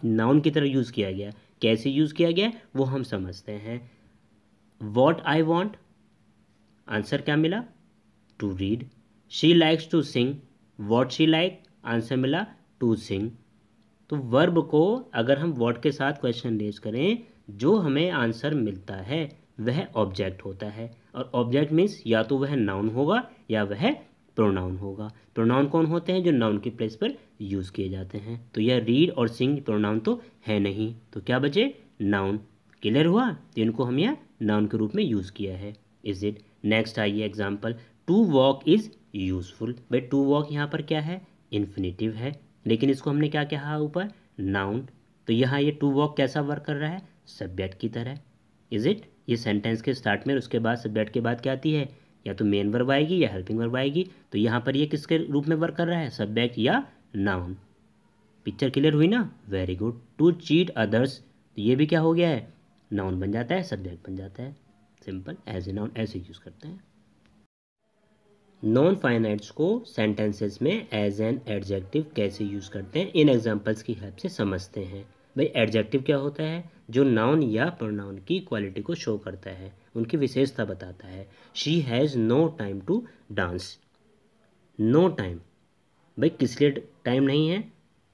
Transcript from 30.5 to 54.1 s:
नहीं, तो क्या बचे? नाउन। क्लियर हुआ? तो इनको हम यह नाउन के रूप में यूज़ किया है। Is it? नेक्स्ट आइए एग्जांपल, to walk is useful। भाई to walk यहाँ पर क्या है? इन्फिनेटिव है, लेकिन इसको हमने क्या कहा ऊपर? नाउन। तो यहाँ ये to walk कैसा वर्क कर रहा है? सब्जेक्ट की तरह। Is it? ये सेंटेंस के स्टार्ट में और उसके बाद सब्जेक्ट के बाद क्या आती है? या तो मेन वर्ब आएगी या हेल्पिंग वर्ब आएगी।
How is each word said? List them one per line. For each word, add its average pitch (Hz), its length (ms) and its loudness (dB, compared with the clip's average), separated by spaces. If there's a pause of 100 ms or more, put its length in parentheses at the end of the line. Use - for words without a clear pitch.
नहीं, 104 360 -2 (180)
तो 101 80 -8
क्या 123 180 0
बचे? 185 400 0 (220)
नाउन। 104 360 0 (440)
क्लियर 127 240 4
हुआ? 208 280 2
तो - 280 -6
इनको 113 220 0
हम 123 160 0
यह 247 180 0 (240)
नाउन 107 260 2
के 113 100 -2
रूप 107 180 -2
में 208 80 0
यूज़ 101 280 -2
किया 95 260 -8
है। 101 180 -12 (320)
Is 98 100 -4
it? 104 160 -2 (320)
नेक्स्ट 110 340 2
आइए 104 260 0
एग्जांपल, 104 500 -4 (360)
to 214 140 6
walk 135 420 4
is 202 140 6 (340)
useful। 92 540 -4
भाई 123 320 -2
to 139 240 0
walk 147 260 0
यहाँ 147 160 -2
पर 156 140 -4
क्या 156 200 -2
है? 175 260 -8 (260)
इन्फिनेटिव 98 580 -4
है, 123 280 -8 (280)
लेकिन 113 220 4
इसको 135 200 0
हमने 147 200 2
क्या 151 140 0
कहा 147 340 -6
ऊपर? 151 300 -2 (320)
नाउन। 98 480 -2 (400)
तो 113 60 2
यहाँ 131 280 2
ये 147 220 0
to 143 100 4
walk 147 240 2
कैसा 143 240 0
वर्क 147 200 -4
कर 151 140 -4
रहा 151 160 -4
है? 185 100 -8 (240)
सब्जेक्ट 95 540 -8
की 113 100 -4
तरह। 120 300 -8 (540)
Is 107 120 -2
it? 208 120 2 (320)
ये 120 80 2
सेंटेंस 110 440 0
के 135 120 -2
स्टार्ट 104 340 -2
में 139 60 2
और 139 40 2
उसके 120 220 -2
बाद 113 180 0
सब्जेक्ट 107 360 -2
के 127 60 0
बाद 120 220 -2
क्या 135 120 -2
आती 143 180 -2
है? 147 360 -4 (200)
या 98 60 -4
तो 104 120 -2
मेन 101 260 2
वर्ब 123 200 0
आएगी 156 320 2
या 117 60 2
हेल्पिंग 95 300 -6
वर्ब 117 160 -2
आएगी। 143 320 0 (240)